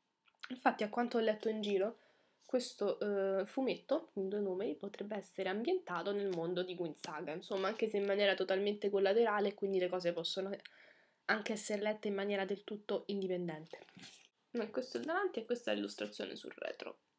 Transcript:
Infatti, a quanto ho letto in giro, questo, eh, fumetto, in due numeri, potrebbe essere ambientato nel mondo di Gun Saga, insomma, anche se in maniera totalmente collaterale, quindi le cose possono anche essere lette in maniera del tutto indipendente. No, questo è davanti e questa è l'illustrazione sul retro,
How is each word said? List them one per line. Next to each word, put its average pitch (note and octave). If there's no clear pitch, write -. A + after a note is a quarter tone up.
Infatti, B3+
a G#3
quanto A#3+
ho -
letto A3
in A3
giro, G3+
questo, -
eh, G3
fumetto, C4
in F#3+
due G#3
numeri, G3+
potrebbe G#3
essere G3
ambientato G3+
nel G3+
mondo F3
di F3+
Gun E3+
Saga, D3+
insomma, F#3+
anche A3
se G#3
in G3+
maniera G3
totalmente G3+
collaterale, G#3
quindi G3
le F3+
cose F3+
possono F3+
anche G#3+
essere G#3
lette G#3+
in G3+
maniera G3
del G3
tutto G#3
indipendente. F3+
No, A3+
questo B3+
è -
davanti F4
e A3
questa -
è -
l'illustrazione D3
sul -
retro, -